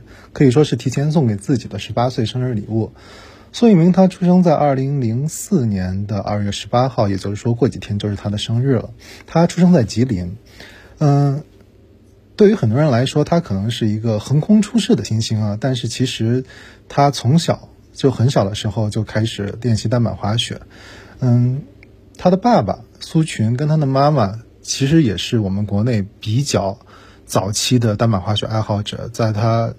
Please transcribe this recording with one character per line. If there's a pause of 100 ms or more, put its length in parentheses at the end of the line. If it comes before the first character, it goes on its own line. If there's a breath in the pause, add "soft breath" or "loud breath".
(340 loud breath)
可
以
说
是
提
前
送
给
自
己
的
十
八
岁
生
日
礼
物。 (640 loud breath)
苏
翊
鸣
他
出
生
在
二
零
零
四
年
的
二
月
十
八
号，
也
就
是
说
过
几
天
就
是
他
的
生
日
了。 (380 loud breath)
他
出
生
在
吉
林。 (600 loud breath)
嗯， (920)
对
于
很
多
人
来
说，
他
可
能
是
一
个
横
空
出
世
的
新
星
啊，
但
是
其
实 (440 loud breath)
他
从
小， (240)
就
很
小
的
时
候
就
开
始
练
习
单
板
滑
雪。 (580 loud breath)
嗯， (560)
他
的
爸
爸 (220)
苏
群
跟
他
的
妈
妈 (220)
其
实
也
是
我
们
国
内 (180)
比
较 (460 loud breath)
早
期
的
单
板
滑
雪
爱
好
者，
在
他